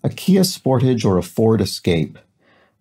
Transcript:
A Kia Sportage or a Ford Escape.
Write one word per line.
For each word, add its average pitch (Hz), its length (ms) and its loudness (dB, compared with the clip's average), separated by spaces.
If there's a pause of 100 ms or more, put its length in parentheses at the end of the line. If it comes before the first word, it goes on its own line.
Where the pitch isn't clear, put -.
A 143 60 -2
Kia 190 320 2
Sportage 131 640 0
or 95 140 2
a 87 60 0
Ford 110 360 0
Escape. - 600 -4 (600)